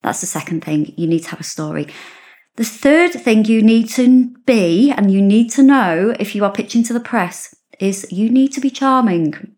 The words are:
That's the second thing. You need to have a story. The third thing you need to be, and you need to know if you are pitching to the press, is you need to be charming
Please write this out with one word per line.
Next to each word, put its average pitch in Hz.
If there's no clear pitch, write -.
That's -
the 185
second 156
thing. 151
You 170
need 165
to -
have -
a 156
story. 151
The 226
third 320
thing 220
you 226
need 226
to 254
be, 214
and 202
you 196
need 220
to 277
know 220
if 214
you 202
are 196
pitching 214
to 233
the 233
press, 202
is 190
you 202
need 262
to 269
be 269
charming 233